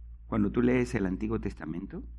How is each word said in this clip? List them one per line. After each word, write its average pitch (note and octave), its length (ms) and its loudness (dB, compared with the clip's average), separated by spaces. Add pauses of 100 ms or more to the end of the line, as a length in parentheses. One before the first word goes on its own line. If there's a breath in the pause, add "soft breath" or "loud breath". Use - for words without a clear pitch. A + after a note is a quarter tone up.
(280)
Cuando G#2 240 2
tú B2 100 2
lees B2 340 4
el G2+ 100 2
Antiguo G#2+ 340 0
Testamento, G2 640 -6 (160)